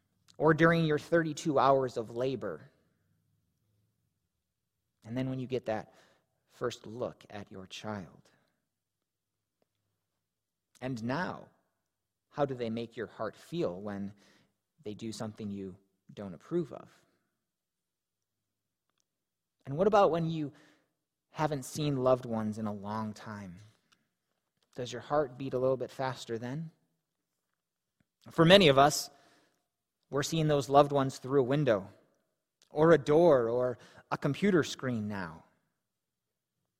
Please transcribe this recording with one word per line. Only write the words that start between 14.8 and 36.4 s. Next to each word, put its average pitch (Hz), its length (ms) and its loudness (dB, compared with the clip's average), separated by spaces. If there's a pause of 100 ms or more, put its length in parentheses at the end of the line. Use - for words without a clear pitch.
they 107 80 -12
do 110 180 -10
something 107 380 -10
you 95 260 -10 (380)
don't 98 220 -14
approve 160 360 -6
of? - 160 -16 (2750)
And 139 100 -8
what 190 120 2
about 202 240 6
when 165 180 -2
you 151 240 -6 (800)
haven't 147 340 -4
seen 147 320 -2
loved 127 280 2
ones 110 320 -4
in 110 100 -6
a 104 40 -4
long 104 420 -8
time? 101 420 -14 (1200)
Does 123 180 -10
your 117 80 -12
heart 143 360 -2
beat 131 160 -6
a 131 40 -2
little 131 180 2
bit 123 140 -6
faster 127 480 -6
then? 139 320 -10 (1600)
For 165 140 4
many 180 240 8
of 135 80 6
us, 143 320 4 (1000)
we're 139 140 -2
seeing 160 240 0
those 143 220 0
loved 143 240 6
ones 135 240 0
through 135 240 0
a - 20 4
window 120 440 2 (840)
or 160 220 4
a 156 60 10
door 143 520 4
or 123 300 -2 (320)
a 139 60 -2
computer 160 460 0
screen 113 460 -6
now. 87 340 -10 (1400)